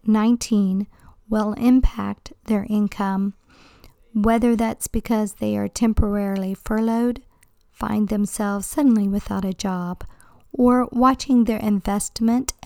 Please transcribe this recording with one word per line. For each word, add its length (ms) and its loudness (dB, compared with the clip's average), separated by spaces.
nineteen 840 2
will 240 -2
impact 800 2
their 260 -2
income, 640 -2
whether 440 2
that's 300 -4
because 480 -2
they 200 -2
are 140 -2
temporarily 840 0
furloughed, 680 -2
find 380 -2
themselves 580 -2
suddenly 400 2
without 380 -4
a 80 -2
job, 500 -6
or 400 4
watching 540 4
their 140 -2
investment 920 -2